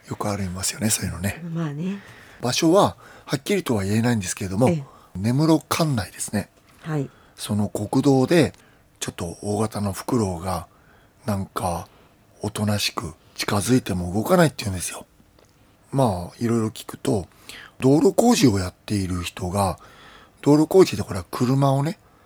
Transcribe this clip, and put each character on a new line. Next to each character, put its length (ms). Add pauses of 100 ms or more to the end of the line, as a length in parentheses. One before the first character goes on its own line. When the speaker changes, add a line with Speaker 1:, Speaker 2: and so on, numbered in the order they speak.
Speaker 1:
よ 80
く 140
あ 40
り 140
ま 160
す 80
よ 80
ね、 80
そ 140
う 20
い 60
う 20
の 80
ね。 220 (100)
Speaker 2:
ま 140
あ 60
ね。 260 (420)
Speaker 1:
場 140
所 180
は、 240 (300)
は 100
っ 40
き 140
り 80
と 140
は 80
言 140
え 40
な 100
い 40
ん 40
で 60
す 80
け 120
れ 40
ど 60
も、 140
Speaker 2:
え 20
え。 120 (300)
Speaker 1:
根 200
室 340
管 260
内 160
で 80
す 140
ね。 160 (320)
Speaker 2:
は 160
い。 140 (260)
Speaker 1:
そ 180
の 140
国 340
道 240
で、 280 (440)
ち 120
ょ 20
っ 0
と 300
大 160
型 240
の 100
フ 140
ク 100
ロ 240
ウ 20
が、 260 (580)
な 100
ん 80
か、 420 (540)
お 100
と 140
な 140
し 160
く 180 (220)
近 240
づ 180
い 60
て 100
も 220
動 100
か 140
な 60
い 40
っ 20
て 140
言 80
う 20
ん 0
で 80
す 80
よ。 140 (880)
ま 400
あ、 100
い 60
ろ 100
い 40
ろ 60
聞 180
く 100
と、 320 (500)
道 180
路 180
工 200
事 140
を 100
や 120
っ 20
て 220
い 120
る 160
人 280
が、 280 (640)
道 120
路 140
工 200
事 100
で 60
ほ 100
ら、 180
車 440
を 100
ね、 140 (280)